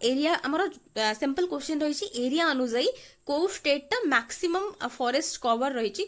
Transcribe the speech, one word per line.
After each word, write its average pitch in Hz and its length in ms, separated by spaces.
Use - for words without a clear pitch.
area? 269 300
ଆମର, 294 180
ଆ, 214 240
ସିମ୍ପଲ 277 260
କ୍ୱେଶ୍ଚନ 311 380
ରହିଛି, 302 220
ଏରିଆ 294 200
ଅନୁଯାୟୀ 254 340
କୋଉ 294 160
ଷ୍ଟେଟଟା 285 400
ମ୍ୟାକ୍ସିମମ, 330 580
ଆ, - 80
ଫରେଷ୍ଟ 254 360
କଭର 240 340
ରହିଛି, 220 300